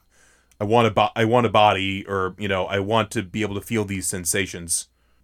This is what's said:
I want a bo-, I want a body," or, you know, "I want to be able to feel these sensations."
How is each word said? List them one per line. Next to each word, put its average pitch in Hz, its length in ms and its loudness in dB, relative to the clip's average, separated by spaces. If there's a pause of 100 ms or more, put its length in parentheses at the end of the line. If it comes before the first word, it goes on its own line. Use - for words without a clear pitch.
(600)
I 107 40 -2
want 113 220 4
a 107 60 2
bo-, 107 240 2
I 113 80 0
want 120 220 2
a 101 40 -4
body," 98 560 2
or, 95 320 -4
you 104 80 -4
know, 95 200 0
"I 98 120 -2
want 104 340 0
to 113 120 -2
be 107 180 -6
able 101 140 -4
to 95 40 -6
feel 107 240 -2
these 95 220 -6
sensations." 90 840 -4 (360)